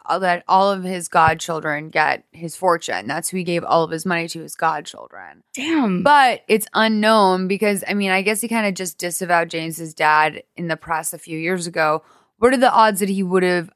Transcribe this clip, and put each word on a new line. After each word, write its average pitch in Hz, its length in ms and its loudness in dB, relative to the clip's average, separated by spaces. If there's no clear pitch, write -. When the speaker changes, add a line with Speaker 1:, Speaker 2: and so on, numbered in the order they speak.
Speaker 1:
uh, 180 140 -2
that 175 260 0
all 196 240 4
of 185 140 -4
his 185 240 -8
godchildren 156 840 0
get 147 400 0
his 165 240 -14
fortune. 135 540 -2
That's 156 220 -6
who 185 80 -6
he 180 40 -4
gave 170 220 -2
all 165 180 2
of 160 80 -4
his 165 160 -8
money 170 220 -2
to, 165 140 -12
his 156 120 -16
godchildren. 95 880 -8
Speaker 2:
Damn. 254 520 -2
Speaker 1:
But 277 420 4
it's 214 280 0
unknown 214 720 2
because, 202 400 0
I 190 60 -2
mean, 196 180 0
I 190 100 2
guess 208 180 -2
he 233 60 -6
kinda 220 240 -2
just 185 280 -8
disavowed 170 520 0
James's 160 440 -8
dad 151 500 2
in 175 140 -8
the 160 80 -2
press 165 360 -6
a 170 60 -16
few 165 180 -12
years 170 300 -4
ago. 160 380 0
What 247 140 4
are 269 60 2
the 247 120 6
odds 214 300 4
that 202 80 0
he 196 160 -2
would 180 180 2
have 180 340 2